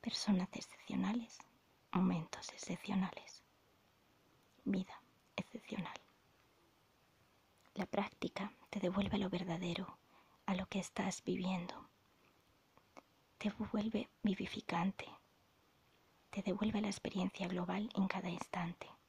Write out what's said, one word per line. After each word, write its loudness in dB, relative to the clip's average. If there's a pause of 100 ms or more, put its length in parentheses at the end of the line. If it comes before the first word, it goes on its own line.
Personas 4
excepcionales, -2 (540)
momentos 2
excepcionales, -2 (1200)
vida 0 (360)
excepcional. -6 (1800)
La 0
práctica -2 (180)
te -4
devuelve 2
a 2
lo 2
verdadero, -2 (480)
a 2
lo -2
que 0
estás -2
viviendo. 0 (1500)
Te 2 (220)
vuelve 2 (140)
vivificante, 2 (1200)
te -2
devuelve 2
la 2
experiencia -2
global 0
en 4
cada 0
instante. -4 (200)